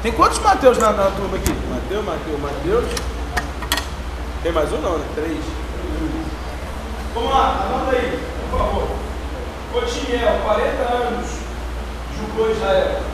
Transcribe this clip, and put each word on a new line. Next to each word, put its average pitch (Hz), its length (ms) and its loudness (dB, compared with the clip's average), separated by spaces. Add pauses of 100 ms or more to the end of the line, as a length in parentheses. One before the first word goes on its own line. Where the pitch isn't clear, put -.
Tem 233 80 0
quantos 339 260 4
Mateus 277 400 6
na, 220 140 6
na 196 180 4
turma 190 280 -2
aqui? - 140 2
Mateus, 131 540 -2
Mateus, 156 340 -4
Mateus. 165 460 0 (1600)
Tem 170 80 2
mais 156 200 2
um 233 60 -2
não, 180 220 0
né? 139 60 -4 (100)
Três. 156 240 -2 (1800)
Vamos 262 160 0
lá, 262 340 4
anota 262 300 2
aí, - 240 2 (320)
por - 80 2
favor. - 280 2 (840)
Otiniel, 240 680 2
quarenta - 400 2 (100)
anos, - 360 0 (880)
julgou 214 340 2
Israel. 190 500 4 (120)